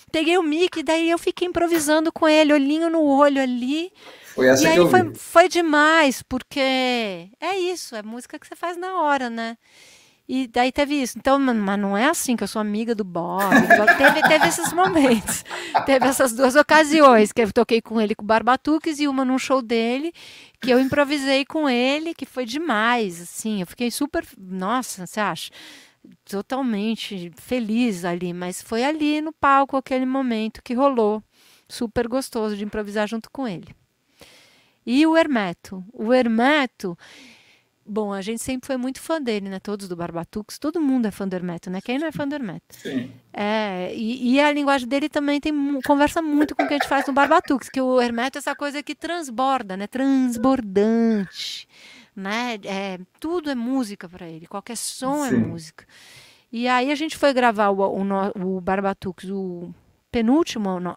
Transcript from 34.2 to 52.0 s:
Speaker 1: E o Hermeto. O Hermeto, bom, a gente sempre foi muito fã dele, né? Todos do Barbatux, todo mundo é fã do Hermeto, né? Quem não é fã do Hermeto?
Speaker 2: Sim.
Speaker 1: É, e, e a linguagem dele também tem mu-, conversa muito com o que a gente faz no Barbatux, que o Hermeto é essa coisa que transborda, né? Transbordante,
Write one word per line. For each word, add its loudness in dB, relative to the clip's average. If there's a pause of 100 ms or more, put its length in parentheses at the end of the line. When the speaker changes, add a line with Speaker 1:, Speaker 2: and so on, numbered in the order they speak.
Speaker 1:
E 4
o 4
Hermeto. 0
O -2
Hermeto, 2 (880)
bom, -4
a -6
gente -6
sempre -6
foi -4
muito -6
fã -4
dele, -4
né? -8
Todos -8
do -8
Barbatux, -8
todo -4
mundo 2
é -2
fã -6
do -4
Hermeto, -8
né? -6
Quem -6
não -4
é -6
fã -6
do -4
Hermeto? -10
Speaker 2:
Sim. -6 (200)
Speaker 1:
É, -4
e, -2
e 6
a 4
linguagem 0
dele 0
também 0
tem -2
mu-, -2
conversa 2
muito 0
com 0
o 0
que -2
a 0
gente -2
faz 0
no -2
Barbatux, 2
que -4
o 2
Hermeto -2
é -8
essa -4
coisa -6
que -10
transborda, -4
né? -6
Transbordante, 0 (460)